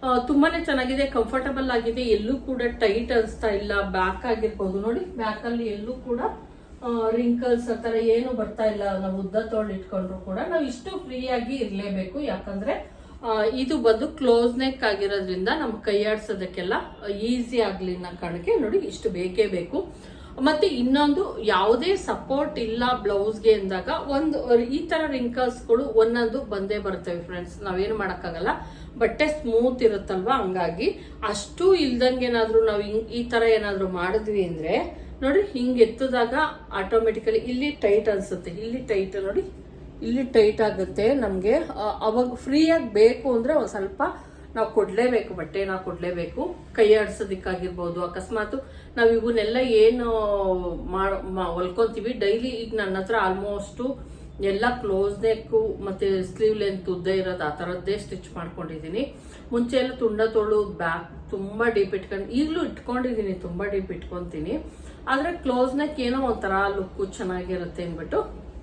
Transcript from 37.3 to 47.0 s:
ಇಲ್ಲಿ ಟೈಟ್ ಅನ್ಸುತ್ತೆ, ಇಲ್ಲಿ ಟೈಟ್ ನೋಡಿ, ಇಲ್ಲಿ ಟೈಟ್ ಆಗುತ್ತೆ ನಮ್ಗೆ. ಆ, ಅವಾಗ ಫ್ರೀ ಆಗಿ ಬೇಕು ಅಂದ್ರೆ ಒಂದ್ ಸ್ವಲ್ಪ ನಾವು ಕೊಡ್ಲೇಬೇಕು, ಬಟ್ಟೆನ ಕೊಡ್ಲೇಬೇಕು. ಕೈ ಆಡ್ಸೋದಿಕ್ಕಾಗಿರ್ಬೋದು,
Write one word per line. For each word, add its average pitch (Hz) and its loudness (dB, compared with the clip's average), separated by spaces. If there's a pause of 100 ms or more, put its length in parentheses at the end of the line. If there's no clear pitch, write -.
ಇಲ್ಲಿ 254 -2
ಟೈಟ್ 214 2
ಅನ್ಸುತ್ತೆ, 190 -4
ಇಲ್ಲಿ 226 -6
ಟೈಟ್ 196 -2
ನೋಡಿ, 208 -2 (580)
ಇಲ್ಲಿ 240 0
ಟೈಟ್ 220 4
ಆಗುತ್ತೆ 202 2
ನಮ್ಗೆ. 202 0
ಆ, 214 -2
ಅವಾಗ 240 2
ಫ್ರೀ 302 2
ಆಗಿ 285 2
ಬೇಕು 247 6
ಅಂದ್ರೆ 233 2
ಒಂದ್ 262 2
ಸ್ವಲ್ಪ 196 -4 (520)
ನಾವು 220 0
ಕೊಡ್ಲೇಬೇಕು, 214 2
ಬಟ್ಟೆನ 190 -4
ಕೊಡ್ಲೇಬೇಕು. 180 -4 (180)
ಕೈ 214 8
ಆಡ್ಸೋದಿಕ್ಕಾಗಿರ್ಬೋದು, 185 -2